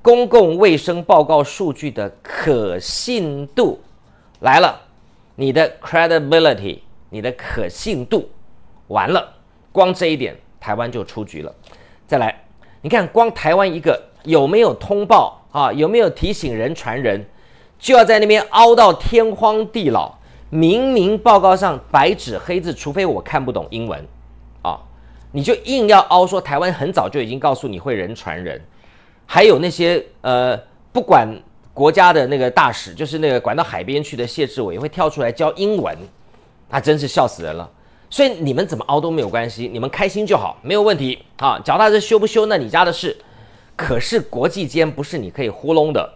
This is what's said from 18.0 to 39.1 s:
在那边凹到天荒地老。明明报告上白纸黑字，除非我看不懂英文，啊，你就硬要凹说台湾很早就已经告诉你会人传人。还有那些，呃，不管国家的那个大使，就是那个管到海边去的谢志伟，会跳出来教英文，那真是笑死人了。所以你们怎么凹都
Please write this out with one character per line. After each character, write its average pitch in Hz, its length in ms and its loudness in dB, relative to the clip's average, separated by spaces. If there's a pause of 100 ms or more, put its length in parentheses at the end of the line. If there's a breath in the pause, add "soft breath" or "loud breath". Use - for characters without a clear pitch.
在 214 140 4
那 208 80 2
边 214 240 2
凹 233 240 8
到 220 180 6
天 226 420 0
荒 214 340 0
地 208 200 -4
老。 98 240 -2 (380 soft breath)
明 190 420 2
明 208 240 2
报 214 240 4
告 185 160 4
上 180 240 -2 (100)
白 156 220 4
纸 123 240 -8
黑 175 240 -6
字， 165 140 -8
除 - 180 -10
非 185 140 -2
我 104 160 -4
看 143 200 -4
不 127 80 -6
懂 98 200 -6
英 113 180 -8
文， 73 180 -10 (540)
啊， 87 180 -6 (540 soft breath)
你 143 100 -6
就 208 120 0 (100)
硬 240 240 -2
要 208 120 8
凹 180 260 4
说 185 120 -4
台 147 200 -4
湾 180 120 -2
很 160 220 -6
早 98 160 0
就 135 140 -4
已 113 40 -6
经 127 140 -10
告 143 140 0
诉 - 120 -10
你 98 120 -10
会 127 160 -6
人 98 200 -8
传 87 300 -12
人。 71 160 -10 (640 soft breath)
还 180 200 4
有 220 140 8
那 170 120 -2
些， 170 340 0 (160)
呃， 123 340 0 (380)
不 165 80 -2
管 156 260 4 (460)
国 147 180 2
家 180 220 4
的 147 140 2
那 139 100 -2
个 127 140 0
大 131 200 2
使， 101 220 -12
就 151 140 -8
是 147 120 -8
那 156 120 0
个 123 100 0
管 117 160 -4
到 165 80 -2
海 90 180 -8
边 139 220 -6
去 147 100 -14
的 120 120 -6
谢 143 200 -4
志 123 140 -10
伟， 95 180 -6
会 135 120 -8
跳 165 180 -2
出 147 140 -6
来 117 100 -2
教 151 220 -2
英 202 240 -2
文， 82 180 -6 (720 soft breath)
那 139 100 -4
真 151 200 0
是 139 100 -6
笑 135 180 0
死 85 160 -8
人 80 140 -8
了。 85 100 -12 (440 soft breath)
所 277 140 2
以 269 40 2
你 160 260 -4
们 165 100 -2
怎 160 140 -8
么 - 60 -10
凹 143 160 0
都 165 100 -4